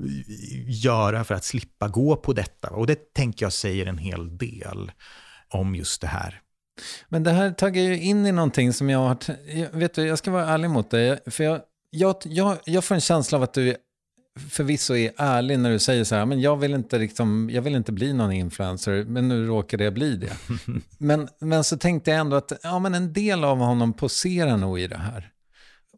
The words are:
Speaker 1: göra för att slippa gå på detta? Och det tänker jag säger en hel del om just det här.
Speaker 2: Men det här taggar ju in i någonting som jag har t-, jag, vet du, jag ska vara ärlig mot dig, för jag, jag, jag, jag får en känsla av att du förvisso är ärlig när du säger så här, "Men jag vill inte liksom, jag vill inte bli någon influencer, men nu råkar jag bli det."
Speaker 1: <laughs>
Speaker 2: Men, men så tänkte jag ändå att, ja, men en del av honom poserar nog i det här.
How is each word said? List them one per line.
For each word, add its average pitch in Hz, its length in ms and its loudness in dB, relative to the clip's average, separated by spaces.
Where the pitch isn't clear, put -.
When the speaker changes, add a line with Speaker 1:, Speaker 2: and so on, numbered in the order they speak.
Speaker 1:
göra 110 560 2
för 104 120 -2
att 90 80 -6
slippa - 440 -6
gå 139 280 2
på - 180 -4
detta? - 360 -6
Och 110 180 -2
det 151 260 -2
tänker 120 320 -2
jag 95 80 -2
säger 95 320 -2
en 92 120 -6
hel 85 400 -8
del 98 540 -10
om 95 260 -2
just - 260 -6
det 85 60 -6
här. - 340 -8
Speaker 2:
Men 165 140 0
det 165 80 4
här 190 200 4
taggar 185 300 0
ju 185 180 2
in 202 260 2
i 196 60 4
någonting 139 420 2
som 139 160 0
jag 135 100 4
har 127 160 2
t-, 139 200 -8
jag, 156 240 -4
vet 170 140 0
du, 156 140 0
jag 156 100 0
ska 190 140 -4
vara 180 140 0
ärlig 160 240 0
mot 123 200 0
dig, 120 360 2
för 139 180 -4
jag, 156 180 0
jag, 185 340 2
jag, 180 420 0
jag 175 180 2
får 196 120 2
en 160 60 2
känsla 156 360 2
av 127 60 4
att 123 100 -2
du 127 220 2
förvisso 139 460 0
är 113 220 2
ärlig 131 420 2
när 123 120 4
du 107 80 4
säger 120 240 4
så 110 120 0
här, 104 100 4
"Men 131 160 2
jag 147 160 4
vill 143 160 0
inte 127 240 0
liksom, 110 560 0
jag 123 80 0
vill 143 140 -2
inte 117 160 0
bli 120 220 -2
någon 110 180 2
influencer, 92 720 -2
men 123 240 -2
nu 117 200 0
råkar 107 340 0
jag 104 120 0
bli 131 220 -2
det." 95 220 -8
Speaker 1:
<laughs> - 320 -8
Speaker 2:
Men, 147 320 0
men 156 240 2
så 151 140 0
tänkte 170 340 2
jag 156 80 4
ändå 147 160 0
att, 139 160 0
ja, 180 160 -2
men 185 140 0
en 175 200 -2
del 202 300 0
av 139 140 4
honom 120 360 2
poserar 151 640 0
nog 95 220 0
i 90 80 -2
det - 100 -10
här. 98 380 -10